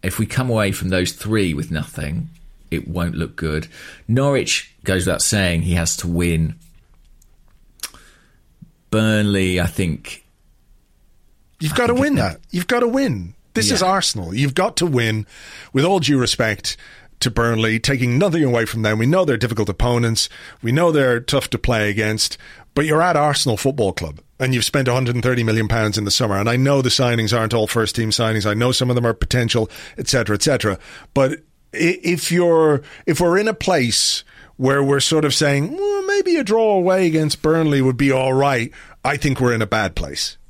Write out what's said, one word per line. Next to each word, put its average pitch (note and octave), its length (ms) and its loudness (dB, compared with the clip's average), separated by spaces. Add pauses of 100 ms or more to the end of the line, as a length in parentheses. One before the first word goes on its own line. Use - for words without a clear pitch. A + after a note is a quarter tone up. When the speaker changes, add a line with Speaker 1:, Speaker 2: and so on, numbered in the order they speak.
Speaker 1:
if F#2 160 -4
we A2 60 2
come B2+ 240 -2
away G#2+ 240 2
from F#2 160 -4
those F2+ 240 0
three G#2 400 -2
with D#2 180 -6
nothing, D2+ 580 -6 (400)
it - 200 -6
won't F2 260 -4
look D#2+ 220 -6
good. D#2 300 -4 (420)
Norwich, C3+ 640 0 (100)
goes F#2 220 0
without F2+ 160 0
saying, F2 400 0
he F2 140 0
has E2 220 0
to F2 100 -6
win. E2+ 480 0 (2250)
Burnley, G#2 720 2
I E2+ 60 0
think - 580 -6 (1300)
Speaker 2:
You've D3+ 140 -4
Speaker 1:
I - 40 0
Speaker 2:
gotta A#3+ 160 2
Speaker 1:
think B3+ 100 2
Speaker 2:
win C#4+ 100 2
Speaker 1:
it C#3 80 0
Speaker 2:
that. F#2 180 -4 (120)
You've F3 160 -4
gotta A#3+ 200 2
win. F#3 460 -2 (200)
This G#3+ 180 0
is A3 100 0
Speaker 1:
Yeah. F#3 60 2
Speaker 2:
Arsenal. A2 480 -2
You've C3+ 180 0
got F#3 240 0
to F3 80 0
win, A2+ 400 0 (480)
with C3 120 2
all F#3+ 140 2
due C#3 200 2
respect A2 580 -2 (440)
to B2+ 100 0
Burnley, A2+ 480 0
taking B2 400 0
nothing E3+ 240 2
away A#2+ 220 2
from A2+ 180 -4
them. G#2+ 160 0
We A2+ 80 2
know F3+ 180 4
they're C3 120 0
difficult A2 320 -2
opponents. A#2 600 0 (320)
We A#2 100 -2
know E3 200 4
they're C3 280 2
tough B2+ 320 -2
to A#2+ 60 -4
play G#2+ 320 0
against. G#2+ 480 -2 (380)
But D3 100 0
you're D#3 160 2
at F3 140 2
Arsenal C#3+ 420 0
Football C3 360 0
Club, D2+ 260 -8 (200)
and C3 140 0
you've A#2 100 0
spent C3+ 240 0
a B2 60 0
hundred B2 220 0
and A#2+ 80 -4
thirty B2 200 0
million A2 240 0
pounds A2 300 0
in G#2+ 60 -4
the G2+ 80 -2
summer. G#2 260 0
And G2+ 100 -2
I A#2+ 100 0
know C3+ 260 2
the B2 60 2
signings A#2 460 0
aren't A2+ 200 0
all A2 100 2
first-team A2 460 -2
signings. A2 340 0
I G#2 80 0
know A#2+ 180 0
some B2 200 0
of A#2+ 40 0
them A#2+ 120 0
are A2+ 80 0
potential, A#2 520 0 (300)
et - 100 -8
cetera, A2 280 0
et G2 80 -2
cetera. A2 340 0 (380)
But C3+ 240 2 (340)
i-, F3 300 0
if F3 280 -2
you're, E3 520 4 (240)
if D#3 120 0
we're F3 200 4
in G#3 80 0
a A3 80 0
place - 680 0 (340)
where C#3 260 2
we're C#3 160 2
sort D#3 260 2
of C#3 80 0
saying, D3 420 0
"Well, G4+ 300 -2
maybe G4 300 0
a D4 80 0
draw G#3+ 320 2
away F#3 320 2
against D#3 340 0
Burnley D#3 400 2
would C3 160 2
be C#3 140 2
all C3 220 0
right," C3 380 0 (320)
I C#3+ 140 -2
think C3+ 240 -2
we're B2 140 2
in A2 80 0
a G2+ 40 -4
bad G2 280 -2
place. - 420 -8 (120)